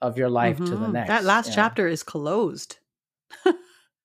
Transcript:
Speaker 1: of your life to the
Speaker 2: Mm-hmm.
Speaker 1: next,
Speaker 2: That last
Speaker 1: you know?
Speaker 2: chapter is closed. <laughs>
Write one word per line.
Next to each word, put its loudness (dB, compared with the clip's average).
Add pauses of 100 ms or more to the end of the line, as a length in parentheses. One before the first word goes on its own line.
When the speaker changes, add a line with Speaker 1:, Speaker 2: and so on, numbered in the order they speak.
Speaker 1:
of -2
your 2
life 2
to -2
the -2
Speaker 2:
Mm-hmm. -2
Speaker 1:
next, -2
Speaker 2:
That 0
last 4
Speaker 1:
you -6
know? -6
Speaker 2:
chapter 2
is -2
closed. -4 (680)
<laughs> 4 (500)